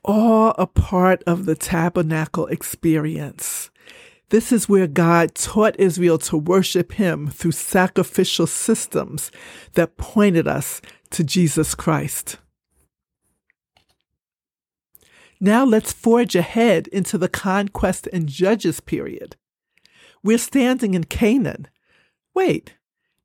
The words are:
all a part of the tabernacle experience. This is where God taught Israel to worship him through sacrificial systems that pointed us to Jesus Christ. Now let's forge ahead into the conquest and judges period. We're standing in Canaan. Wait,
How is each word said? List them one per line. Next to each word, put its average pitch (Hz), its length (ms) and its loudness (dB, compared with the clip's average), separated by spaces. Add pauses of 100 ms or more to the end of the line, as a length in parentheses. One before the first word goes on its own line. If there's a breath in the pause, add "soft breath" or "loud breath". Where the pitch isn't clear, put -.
all 220 560 2
a 180 80 0
part 185 600 2
of 175 180 0
the 156 100 0
tabernacle 165 920 -2
experience. - 1200 -4 (600 loud breath)
This 226 200 2
is 226 180 2
where 190 180 4
God 170 480 4
taught - 440 0
Israel 175 400 2
to - 180 -4
worship 175 560 0
him 156 360 -2
through - 240 -2
sacrificial - 960 0
systems - 840 -4 (440 loud breath)
that 165 220 0
pointed 202 520 2
us 143 320 -6 (300 loud breath)
to - 140 -2
Jesus 156 500 0
Christ. - 640 -6 (3000 soft breath)
Now 214 240 4
let's 220 280 2
forge 233 440 2
ahead 190 520 2
into 190 300 -4
the 180 100 -2
conquest 196 840 -4
and 165 160 -2
judges 185 500 -2
period. - 580 -10 (840 soft breath)
We're 226 160 2
standing 247 560 0
in 170 100 -2
Canaan. 220 600 0 (680)
Wait, - 400 -2 (500)